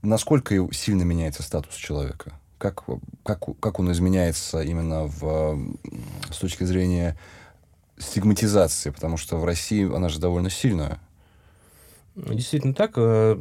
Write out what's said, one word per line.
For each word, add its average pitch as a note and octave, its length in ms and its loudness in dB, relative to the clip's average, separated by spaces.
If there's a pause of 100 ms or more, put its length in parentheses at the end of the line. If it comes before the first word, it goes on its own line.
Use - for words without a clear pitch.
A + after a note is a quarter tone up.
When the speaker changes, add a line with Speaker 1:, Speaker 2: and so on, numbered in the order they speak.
Speaker 1:
насколько A2 520 2
и F#2 180 2
сильно F#2+ 300 0
меняется E2 400 0
статус - 320 -6
человека? - 640 -6 (200)
Как, - 260 -4 (400)
как, G2+ 200 -4 (160)
как - 200 -2
он F2+ 120 4
изменяется F2 680 2
именно D#2+ 440 -2
в, D#2 680 -2 (560)
с - 60 -10
точки F#2 260 -4
зрения F2+ 520 2 (800)
стигматизации? G2+ 920 2
Потому E2 260 -4
что - 200 -6
в D#2+ 80 -2
России F2 400 0
она F2 240 0
же D#2 100 -4
довольно F2 320 0
сильная. D2+ 480 0 (1200)
Speaker 2:
Действительно C3+ 580 -2
так. A3 220 0
Э, A2 440 4